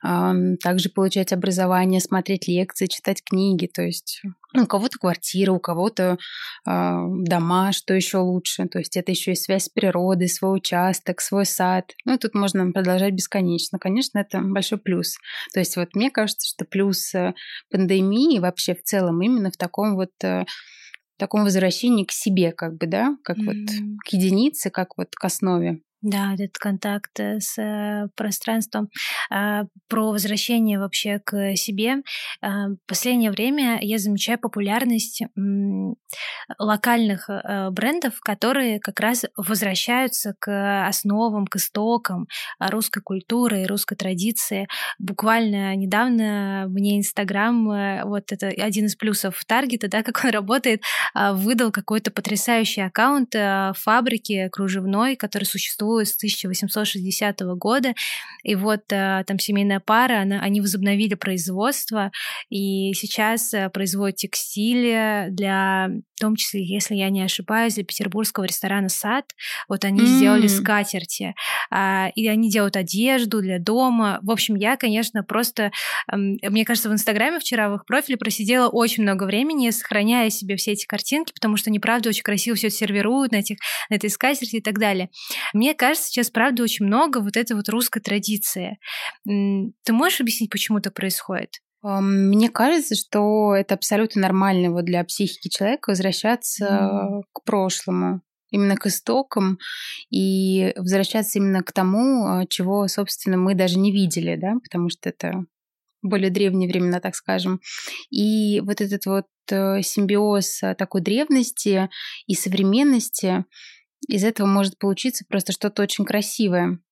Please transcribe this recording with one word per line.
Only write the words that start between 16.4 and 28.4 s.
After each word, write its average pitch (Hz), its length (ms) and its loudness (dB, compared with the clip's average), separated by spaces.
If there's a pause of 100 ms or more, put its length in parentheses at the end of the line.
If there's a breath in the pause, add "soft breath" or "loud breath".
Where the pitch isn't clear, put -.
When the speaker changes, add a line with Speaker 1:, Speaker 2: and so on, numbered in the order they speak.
Speaker 1:
что - 180 -6
плюс, 196 480 0
э, 180 200 0 (360 loud breath)
пандемии 196 680 4
вообще 180 360 0
в - 80 -20
целом 175 380 2
именно 214 280 2
в - 80 -18
таком 202 380 0
вот, 185 160 -2 (120)
э, 185 220 0 (720 loud breath)
таком 208 260 2
возвращении 196 600 2
к - 80 -6
себе, 185 400 2
как 165 260 -8
бы, 175 80 -2
да, 220 380 0
как 175 220 -4
вот 208 100 -2
Speaker 2:
Мгм. 208 480 -6
Speaker 1:
к - 100 -6
единице, 196 560 2
как - 280 -6
вот 180 180 -8
к - 80 -6
основе. 175 560 0 (220)
Speaker 2:
Да, 196 300 0
этот 196 240 -4
контакт, 202 640 -4
э, 208 200 -2
с, - 180 -6
э, 208 580 -4
пространством. 214 720 -2 (420 loud breath)